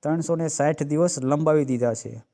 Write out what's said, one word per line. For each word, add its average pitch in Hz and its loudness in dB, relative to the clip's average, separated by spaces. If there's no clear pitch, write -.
ત્રણસો 165 0
ને 160 -2
સાઠ 151 0
દિવસ 151 0
લંબાવી 147 2
દીધા 123 0
છે 117 -12